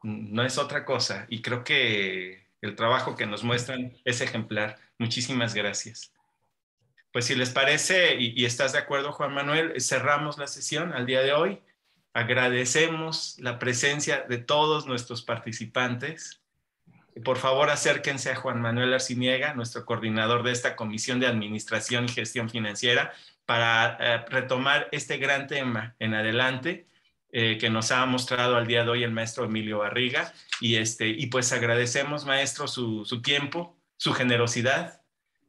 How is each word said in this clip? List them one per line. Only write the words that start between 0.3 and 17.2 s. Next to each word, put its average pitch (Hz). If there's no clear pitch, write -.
es 131
otra 143
cosa. 110
Y 113
creo 120
que 98
el 104
trabajo 120
que 113
nos 104
muestran 123
es 120
ejemplar. 110
Muchísimas 120
gracias. 104
Pues 120
si 135
les 123
parece, 151
y, 120
y 120
estás 127
de 147
acuerdo, 143
Juan 139
Manuel, 143
cerramos 147
la 143
sesión 151
al 127
día 131
de 139
hoy. 175
Agradecemos 127
la 120
presencia 143
de 123
todos 151
nuestros 123
participantes. 123